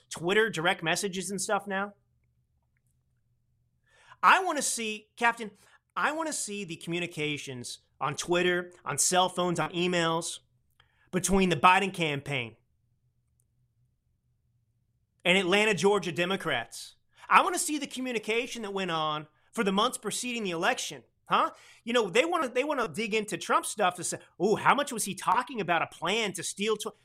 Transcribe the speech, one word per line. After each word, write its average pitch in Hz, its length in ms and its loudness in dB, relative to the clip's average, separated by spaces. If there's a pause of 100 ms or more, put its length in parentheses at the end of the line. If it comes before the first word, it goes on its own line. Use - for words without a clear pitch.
Twitter 208 400 2
direct 170 320 0
messages 180 480 -2
and 190 120 -6
stuff 208 260 -2
now. 202 260 -4 (2250)
I 359 180 8
wanna 320 200 0
see, 214 560 -4
Captain, 233 340 0 (460)
I 220 160 0
wanna 320 180 -4
see 202 320 -6
the 165 140 -10
communications 151 1000 -6 (200)
on 143 160 -2
Twitter, 175 560 0 (140)
on 139 120 -4
cell 180 300 4
phones, 180 320 -2
on 156 140 -2
emails 170 640 0 (720)
between 185 380 2
the 165 80 2
Biden 190 360 6
campaign 139 640 -4 (2750)
and 180 120 6
Atlanta, 202 360 4
Georgia 180 400 2
Democrats. 165 840 -4 (320)
I 202 140 8
wanna 359 180 -2
see 302 180 -4
the 277 100 -6
communication 240 720 -4
that 202 100 -8
went 190 200 -4
on 156 360 -2 (240)
for 214 140 -2
the 196 80 2
months 226 240 2
preceding 233 480 -6
the 185 60 -2
election 170 520 -4 (260)
huh? 247 220 2 (320)
You 233 100 -4
know, 233 160 4
they 233 160 4
wanna, 330 240 0
they 254 140 0
wanna 277 240 0
dig 196 260 -4
into 214 240 -2
Trump 226 280 0
stuff 185 300 0
to 165 80 -10
say, - 140 -6 (240)
"Ooh, 196 140 4
how 156 180 6
much 277 180 0
was 226 120 -6
he 190 100 -6
talking 226 480 0
about 170 200 2
a 143 60 0
plan 214 460 -2
to 165 100 -10
steal 214 340 -2
tw-?" - 280 -10